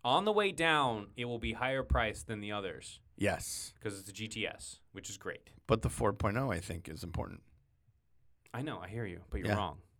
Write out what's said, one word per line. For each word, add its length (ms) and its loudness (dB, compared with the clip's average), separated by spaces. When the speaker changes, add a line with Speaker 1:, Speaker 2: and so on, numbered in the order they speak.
Speaker 1:
On 220 6
the 60 6
way 200 6
down, 560 4
it 80 -2
will 140 -2
be 140 -2
higher 300 0
priced 440 2
than 140 -2
the 120 -6
others 460 -6
Speaker 2:
Yes. 640 0
Speaker 1:
'cause 180 -6
it's 100 -14
a 40 -14
G 140 -8
T 200 -4
S, 320 -10
which 180 -12
is 80 -10
great. 320 -8
Speaker 2:
But 160 4
the 80 0
four 240 2
point 240 0
oh, 140 0
I 80 0
think, 300 -6
is 140 -8
important. 400 -8
Speaker 1:
I 80 -6
know, 180 -4
I 100 -10
hear 160 -4
you, 240 -8
but 100 -4
you're 80 -2
Speaker 2:
Yeah. 80 4
Speaker 1:
wrong. 220 0